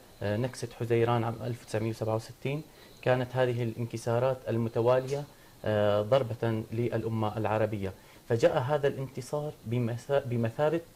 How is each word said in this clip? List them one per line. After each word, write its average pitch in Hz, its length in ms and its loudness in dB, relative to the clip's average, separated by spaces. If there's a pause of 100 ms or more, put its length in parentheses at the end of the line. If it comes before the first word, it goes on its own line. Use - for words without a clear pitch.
(220)
آه، 104 140 0
نكسة 123 320 -4 (120)
حزيران 117 440 2
عام 117 200 -4
ألف 120 180 -6
وتسعمية 110 280 -2
وسبعة 110 240 -2
وستين. 135 480 -4 (400)
كانت 127 340 0
هذه 123 260 2
الانكسارات 117 760 0 (100)
المتوالية، 123 760 2 (400)
آه، 104 380 4
ضربة 113 680 0
للأمة 113 680 -2
العربية، 104 540 0 (360)
فجاء 156 300 4
هذا 139 300 0
الانتصار 139 640 -4 (140)
بمثا-، 120 600 0
بمثابة، 120 540 0 (160)